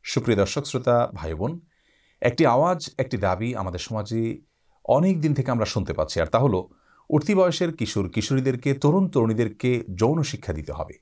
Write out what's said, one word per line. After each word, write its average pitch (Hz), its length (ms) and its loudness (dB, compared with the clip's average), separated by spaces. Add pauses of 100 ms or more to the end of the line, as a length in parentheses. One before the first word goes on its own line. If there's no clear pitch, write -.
সুপ্রিয় 120 340 0
দর্শক 98 280 0
শ্রোতা, 120 480 0
ভাই 80 200 -8
বোন, 123 260 -6 (600)
একটি 123 240 2
আওয়াজ, 151 520 2
একটি 127 200 -4
দাবি 101 380 -2
আমাদের 92 240 -6
সমাজে 113 640 -6 (440)
অনেক 170 360 2
দিন 151 120 2
থেকে 131 180 0
আমরা 113 140 0
শুনতে 90 280 -4
পাচ্ছি, 80 280 -2
আর 82 40 2
তা 117 140 2
হলো 107 300 2 (400)
উঠতি 156 260 2
বয়সের 180 400 2
কিশোর 101 340 -2
কিশোরীদেরকে, 131 640 0
তরুণ 156 340 2
তরুণীদেরকে 117 760 0 (120)
যৌন 131 280 2
শিক্ষা - 300 -6
দিতে 78 180 -6
হবে। 78 300 -8